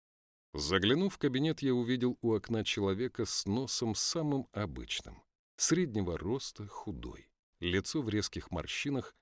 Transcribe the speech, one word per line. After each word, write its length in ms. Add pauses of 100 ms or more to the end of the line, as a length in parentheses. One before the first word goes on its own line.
(540)
Заглянув 600
в 40
кабинет, 440
я 120
увидел 480
у 120
окна 320
человека 600
с 200
носом 500
самым 560
обычным. 720 (320)
Среднего 640
роста, 500
худой. 640 (300)
Лицо 400
в 80
резких 420
морщинах, 720